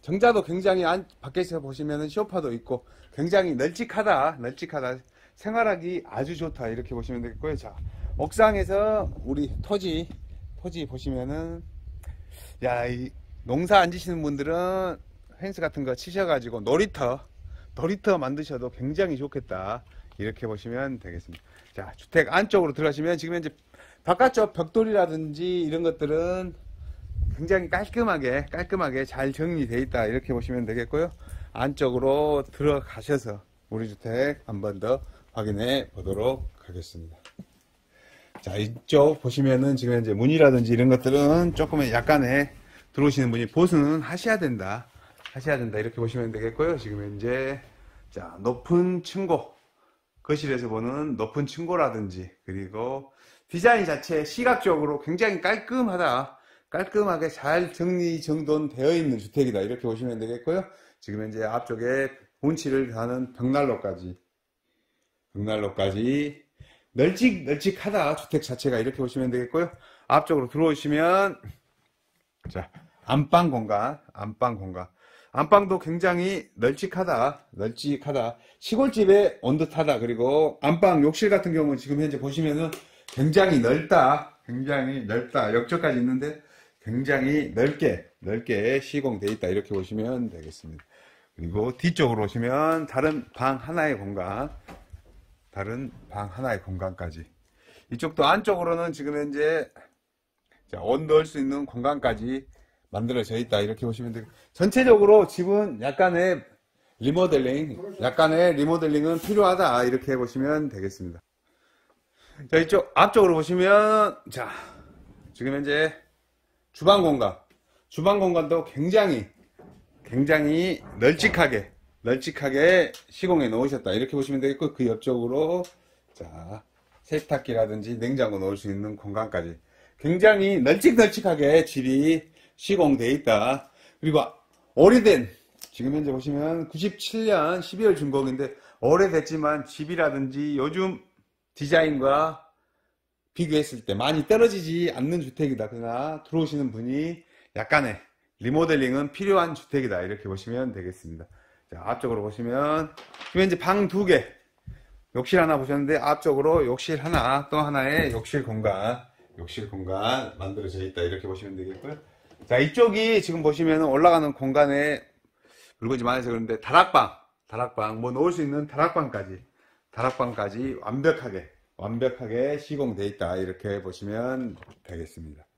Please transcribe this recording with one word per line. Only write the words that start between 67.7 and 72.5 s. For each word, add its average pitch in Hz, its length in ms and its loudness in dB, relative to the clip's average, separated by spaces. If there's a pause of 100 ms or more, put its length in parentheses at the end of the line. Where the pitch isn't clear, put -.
주택 - 260 -2
자체가, 127 360 -2
이렇게 123 200 -2
보시면 127 320 -2
되겠고요. 123 400 -2 (380)
앞쪽으로 147 400 2
들어오시면, 160 920 2 (1120)